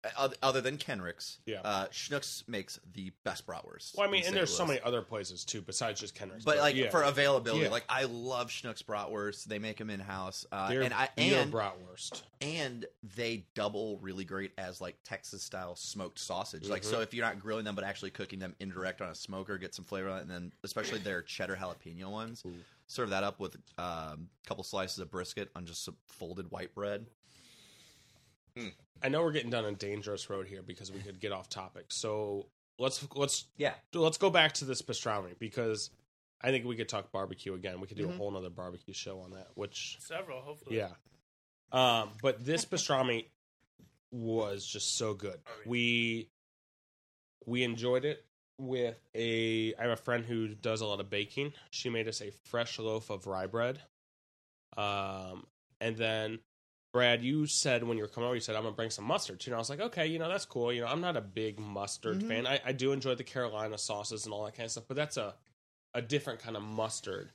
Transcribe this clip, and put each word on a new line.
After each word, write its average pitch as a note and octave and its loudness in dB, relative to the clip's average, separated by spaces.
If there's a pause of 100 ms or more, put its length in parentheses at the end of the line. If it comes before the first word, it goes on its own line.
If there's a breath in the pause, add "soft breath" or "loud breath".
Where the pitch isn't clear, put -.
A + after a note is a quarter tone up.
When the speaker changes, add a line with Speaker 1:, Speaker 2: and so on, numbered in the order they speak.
(160)
Speaker 1:
oth-, C3+ 2
other C3 6
than C3+ 0
Kenrick's, F#2 -6
Speaker 2:
Yeah. G#2 -4
Speaker 1:
uh, G2 2
Schnucks - -4
makes G2+ -6 (140)
the F#2 -6 (120)
best - -4
bratwurst - -10
Speaker 2:
Well, G3+ 6
I - 4
mean, G3 6
Speaker 1:
in E3+ 0
Speaker 2:
and - -
Speaker 1:
Saint F#3+ 2
Speaker 2:
there's F3+ 4
so F3+ 4
Speaker 1:
Louis. D3 4
Speaker 2:
many A#2 0
other A#2+ 4
places, F#2 -6
too, G#2+ -4
besides G2+ -2
just G#2 -8
Kenrick's, G#2 -10
Speaker 1:
But, D3+ 8
Speaker 2:
but D3 6
Speaker 1:
like, C#3+ 8
Speaker 2:
yeah. B2+ 4
Speaker 1:
for D#3 6
availability, C#3 6
Speaker 2:
Yeah. - 4
Speaker 1:
like, A2+ 2
I C3 4
love B2 -2
Schnucks - -6
bratwurst. G#2 -2
They G#2+ -4
make G#2+ -4
'em G#2+ -4
in-house. F#2+ -6
Uh, G2 0
Speaker 2:
They're C3 4
Speaker 1:
and C3 2
I, B2+ 4
Speaker 2:
beer E3+ 6
Speaker 1:
and C#3 2
Speaker 2:
bratwurst. F#2 -4 (180)
Speaker 1:
and C#3 -4 (280)
they A2+ -2 (100)
double G#2 -2
really F#2+ -6
great G2 -6
as, F#2 -6
like, F2+ -8
Texas-style F#2 -8
smoked - -6
sausage. F2+ -4
Like, G2 0
Speaker 2:
Mm-hmm. G#2 -2
Speaker 1:
so A#2 2
if G#2+ -4
you're A#2 2
not G2+ 0
grilling G#2+ -2
them, G#2 -2
but F#2+ -2
actually G2 -4
cooking F#2+ -6
them F#2 -6
indirect F#2 -4
on F2+ -6
a - -10
smoker, F#2+ -6
get F2+ -8
some F2+ -12
flavor F#2+ -4
on F#2+ -4
it, - -10
and D2 -10
then F2 -8 (120)
especially G#2+ -4
their F#2+ -2
cheddar F#2 -4
jalapeno F2+ -8
ones. A2+ -8
Speaker 2:
Ooh. F2+ -8 (320 loud breath)
Speaker 1:
Serve A#2 -2
that G2 4
up G2+ -2
with, F#2 -6 (200)
um, E2 -6 (120)
a - -16
couple F#2+ -4
slices F#2+ -2
of E2+ -8
brisket F#2 -6
on F2 -10
just E2+ -8
some F2 -10
folded F2+ -10
white F2+ -8
bread. G2+ -2 (1500 loud breath)
Mm. A#2 -8 (300)
Speaker 2:
I C3+ 2
know D3+ 4
we're D#3+ 4
getting A#2+ 0
down A#2 2
a G#2 0
dangerous G2+ -4
road G2 -4
here F#2+ -12
because F#2+ -12
we G2 -8
could G2 -10
get G2+ -2
off F#2 -6
topic. F#2+ -10
So G#2+ -2 (320)
let's, C3+ 2 (120)
let's, C#3 2 (100)
Speaker 1:
Yeah. C#3+ 4 (220)
Speaker 2:
let's D#3+ 6
go G3 8
back D#3+ 10
to - 0
this C3 -2
pastrami G2+ -2
because A2 -2 (500)
I B2 2
think B2+ 4
we A#2+ -2
could A2+ -2
talk G2+ -4
barbecue F#2+ -4
again. F#2 -6
We G2 -8
could - -10
do G#2 0
Speaker 1:
Mm-hmm. F3 0
Speaker 2:
a - -8
whole G2+ -2
nother F#2 -4
barbecue F2+ -10
show F#2+ -8
on F#2 -14
that, F#2+ -14
which - -6
Speaker 3:
Several, E3 -8
hopefully. C#3 -6
Speaker 2:
Yeah. G2 0 (840)
Um, A#2+ 8 (100)
but A#2+ 4
this D#3+ 2
pastrami C3 2 (840)
was A2+ 0
just - 0
so A2 2
good. F#2+ -6
Speaker 3:
Oh, - -14 (140)
yeah. G#2+ -4
Speaker 2:
We, A#2 4 (1160)
we B2 2
enjoyed B2 2
it D3 -2 (340)
with B2+ 0 (140)
a, A2+ 2
I A2+ -4
have A#2+ 4
a A2 2
friend A#2+ 0
who A2+ 0
does A2 0
a A2 -2
lot G2+ 0
of G2 -4
baking. A#2+ 0 (160 loud breath)
She - -4
made A2+ 0
us A2 -4
a G#2 -6 (140)
fresh A#2 -2
loaf A2 -2
of G2+ -6
rye F#2+ 0
bread. A#2 0 (960)
Um, F#2+ -2 (340)
and A2+ 0
then, A2 0 (540)
Brad, A#2+ 8
you D3 4
said B2 4
when A#2 2
you G#2+ 0
were G#2 -4
coming A#2 -2
over, B2 2
you A#2 0
said, A2 -2
"I'm A2 0
gonna A2 -2
bring A2+ -2
some G2+ -4
mustard D3 0
too." - -6
And B2 0
I A2+ 0
was A2+ -2
like, D3 -4
"Okay, G3+ 0
you D#3+ 0
know, E3 0
that's F#3+ 0
cool." A#2+ 0
You A#2+ 2
know, A#2 0
I'm D3 2
not F3 2
a A2 0
big G#2 -2
mustard G2+ -2
Speaker 1:
Mm-hmm. D3+ 0
Speaker 2:
fan. A2+ 2
I, C3+ 4
I C3 2
do C#3 4
enjoy C3 2
the A#2+ -4
Carolina A2 -2
sauces G#2+ -2
and G#2+ -4
all G#2 -2
that G#2+ -8
kind A2+ -6
of A2+ -4
stuff, A2+ -8
but C3 -4
that's D3 0
a, G#2 -2 (600)
a A#2+ 2
different B2+ 0
kind A#2 -6
of G#2 -2
mustard. G#2+ -2